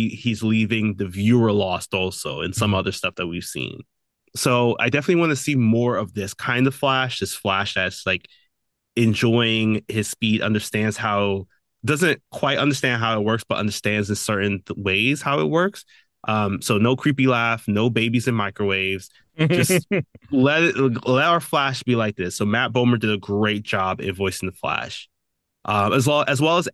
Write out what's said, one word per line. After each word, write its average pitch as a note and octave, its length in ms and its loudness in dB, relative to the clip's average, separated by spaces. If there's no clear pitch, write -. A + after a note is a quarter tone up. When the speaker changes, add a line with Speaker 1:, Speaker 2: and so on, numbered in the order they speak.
Speaker 1:
he's A2+ 280 -4
leaving A2 520 0
the G2 120 -4
viewer G#2+ 440 2
lost F#2+ 440 -2
also F#2 460 -4
in E2 120 -4
some G#2+ 160 0
Speaker 2:
Mm-hmm. G2 60 2
Speaker 1:
other F#2+ 160 0
stuff - 240 -8
that F2+ 120 -6
we've F2 160 -8
seen. - 380 -10
So A#2+ 440 2
I A#2+ 100 2
definitely C#3+ 320 2
wanna D#3 140 2
see C#3+ 200 -2
more A#2 420 2
of F#2+ 160 -6
this F#2+ 220 -8
kind B2+ 320 0
of C3+ 80 -2
Flash, C3 440 0
this G2 140 -6
Flash G2 400 -2
that's, F#2 320 -4
like, F#2 220 -4
enjoying A2+ 920 2
his G#2 200 -2
speed, A2 340 -2
understands G#2+ 560 -2
how, G2+ 500 -2
doesn't D3+ 360 0
quite C#3 260 -2
understand C3 440 0
how A2+ 180 0
it G#2 40 0
works, A2 240 0
but - 100 -2
understands G#2 520 -2
in G#2 60 -2
certain G2+ 480 -2
th-, - 140 -10
ways G2+ 440 0
how C#3+ 180 0
it D#3 60 0
works. E3+ 400 -2
Um, G#2 340 -2
so A2 160 0
no A#2 180 4
creepy C#3 320 2
laugh, A#2 400 0
no G#2+ 220 2
babies A#2 380 0
in B2 80 0
microwaves. F#2+ 720 -2
Just E3+ 500 2
Speaker 2:
<laughs> - 220 -20
Speaker 1:
let C#3+ 320 4
it, E3+ 120 2
let C3 200 4
our E3+ 120 4
Flash C#3 440 -2
be B2 120 2
like G#2+ 200 0
this. F2+ 200 -4
So G#2+ 100 -2
Matt A#2 280 0
Bomer B2 260 4
did A2 120 0
a G#2+ 60 0
great G#2 460 -2
job F#2+ 380 -2
in F#2+ 120 -4
voicing F#2 360 -4
the - 60 -10
Flash. - 520 -8
Um, G#2 280 2
as B2+ 140 2
well, D3 200 2
as C3+ 140 0
well D#3+ 160 4
as F3 160 0